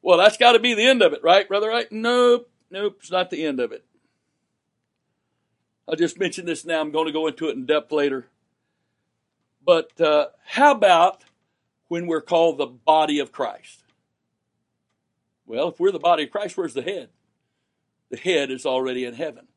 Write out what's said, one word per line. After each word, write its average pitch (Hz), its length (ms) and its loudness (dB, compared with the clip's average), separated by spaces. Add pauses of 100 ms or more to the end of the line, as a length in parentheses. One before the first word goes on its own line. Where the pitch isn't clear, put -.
"Well, 175 160 4
that's 208 180 4
gotta 240 220 6
be 240 160 0
the 214 120 0
end 254 160 4
of 165 100 4
it, - 100 -10
right, 190 260 4
Brother 208 200 -2
Wright?" 233 220 -4
Nope, 240 600 0 (200)
nope, 202 300 -8
it's - 100 -20
not 180 200 -4
the 160 140 -8
end 139 160 -4
of 113 120 -6
it. - 120 -18 (2000)
I'll 160 100 -4
just 165 220 -4
mention 185 260 -6
this 165 200 -8
now. 160 160 -4
I'm 151 100 -6
gonna 156 220 -4
go 160 140 -4
into 156 220 -6
it 120 80 -6
in 131 80 -12
depth 147 260 -2
later. 143 380 -4 (1400)
But, 165 360 0
uh, 151 280 2 (160)
how 285 280 2
about 190 520 2 (640)
when 170 180 -6
we're 160 140 -2
called 165 380 0
the 143 80 -2
body 147 520 0
of 135 140 -8
Christ? - 500 -10 (1600)
Well, 131 220 -6
if 170 120 -12
we're 190 120 2
the 180 60 -8
body 165 260 2
of 131 60 -12
Christ, 202 260 -8
where's 165 180 -6
the 131 80 -6
head? 175 260 -10 (1000)
The - 80 -12
head 147 320 -2
is 131 160 -8
already 131 380 -4
in 120 100 -12
heaven. 143 420 -12